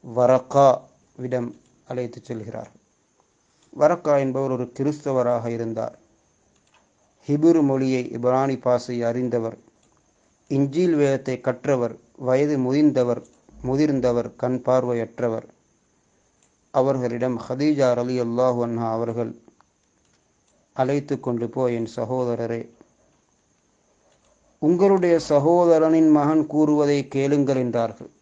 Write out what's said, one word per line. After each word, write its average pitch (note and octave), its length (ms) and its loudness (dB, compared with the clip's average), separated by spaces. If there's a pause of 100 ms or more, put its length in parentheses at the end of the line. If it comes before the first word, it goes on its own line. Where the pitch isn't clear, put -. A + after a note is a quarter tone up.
(160)
வரக்காவிடம் B2+ 1400 0 (340)
அழைத்து B2 400 -10
செல்கிறார். A2+ 440 -12 (1080)
வரக்கா D3+ 400 2
என்பவர் C3+ 320 -2
ஒரு B2 280 -4
கிறிஸ்தவராக C3 680 -2
இருந்தார். A2+ 520 -6 (1300)
ஹிப்ரு D#3 360 4
மொழியை, C3 560 0
இப்ரானி C3 420 0
பாஷையை A#2+ 420 -2
அறிந்தவர், A#2 560 -4 (920)
இஞ்சில் C#3+ 460 0
வேதத்தை C3+ 460 0
கற்றவர், B2+ 560 -2 (200)
வயது C#3 420 0
முதிர்ந்தவர், B2+ 640 2 (400)
முதிர்ந்தவர், B2+ 760 -2
கண் B2+ 280 -4
பார்வையற்றவர். A#2+ 840 -2 (1200)
அவர்களிடம் B2+ 680 -2
ஹதீஜா C3+ 540 0
ரலியல்லாஹு A#2+ 720 -2
அன்ஹா A#2 240 -4
அவர்கள் A2+ 500 -6 (1300)
அழைத்து C#3 460 -2
கொண்டு A#2+ 280 -4
போய், B2 260 -2
"என் A#2 220 -6
சகோதரரே, A#2 720 -4 (1900)
உங்களுடைய F3 680 4
சகோதரனின் D#3+ 840 4
மகன் D3+ 360 2
கூறுவதை D3 640 2
கேளுங்கள்" C#3 480 0
என்றார்கள். A#2 540 -4 (120)